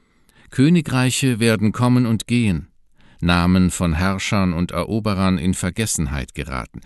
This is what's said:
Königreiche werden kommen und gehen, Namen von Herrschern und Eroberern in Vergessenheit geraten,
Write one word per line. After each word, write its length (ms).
Königreiche 880
werden 320
kommen 340
und 220
gehen, 400
Namen 500
von 240
Herrschern 580
und 180
Eroberern 680
in 160
Vergessenheit 800
geraten, 520